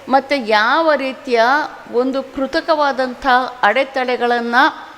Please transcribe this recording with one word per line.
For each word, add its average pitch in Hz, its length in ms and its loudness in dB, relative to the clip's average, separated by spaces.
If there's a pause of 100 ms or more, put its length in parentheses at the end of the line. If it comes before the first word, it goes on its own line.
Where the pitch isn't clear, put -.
ಮತ್ತು 269 380 0
ಯಾವ 247 460 2
ರೀತಿಯ 262 480 -2 (520)
ಒಂದು 262 300 0
ಕೃತಕವಾದಂಥ 269 1040 -2 (360)
ಅಡೆತಡೆಗಳನ್ನು 240 1400 0